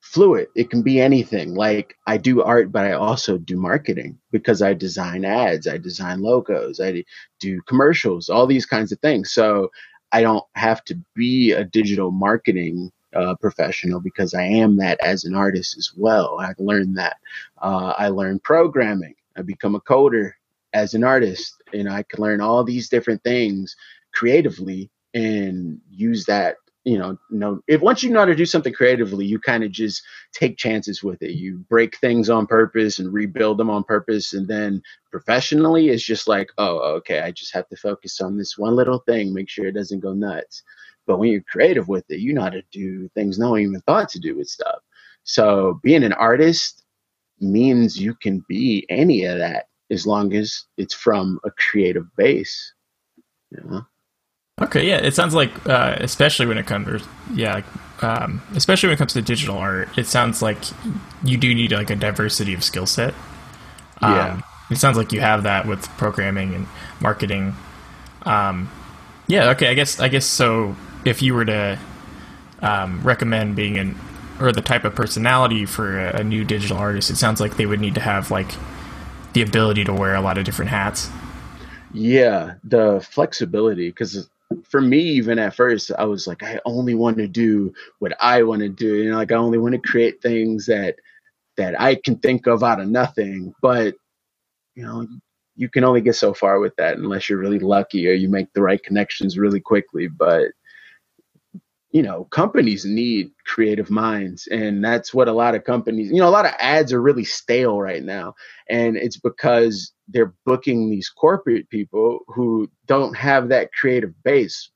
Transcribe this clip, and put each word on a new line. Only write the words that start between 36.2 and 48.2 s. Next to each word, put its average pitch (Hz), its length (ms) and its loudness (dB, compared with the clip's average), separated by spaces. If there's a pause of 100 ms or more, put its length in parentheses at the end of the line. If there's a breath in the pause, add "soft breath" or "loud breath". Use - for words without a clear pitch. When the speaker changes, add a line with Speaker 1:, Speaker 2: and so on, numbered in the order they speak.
Speaker 1:
like, 98 300 0
"Oh, 92 200 0 (200)
okay, 80 240 -4
I 85 100 -6
just - 220 -14
have 90 160 -6
to 95 80 -16
focus - 440 -8
on 95 160 -4
this 98 200 -8
one 113 180 0
little 127 240 2
thing, 104 340 0
make 95 160 -6
sure 101 160 -8
it 95 80 -4
doesn't 98 280 -6
go 95 120 -6
nuts." 98 480 -6 (460 soft breath)
But 92 100 2
when 110 140 2
you're 101 100 0
creative 123 460 2
with 95 220 -2
it, 78 100 -8
you 123 140 -2
know 139 80 0
how 95 80 -2
to 95 220 -10
do 95 440 -8
things 101 240 -2
no 120 120 2
one 107 100 2
even 98 200 -2
thought 190 280 2
to - 100 -14
do 73 160 -6
with 71 120 -8
stuff. - 320 -8 (440 soft breath)
So 98 600 2
being 143 200 6
an 104 100 2
artist 139 720 2 (560)
means 113 600 4
you 104 160 -2
can 98 340 -4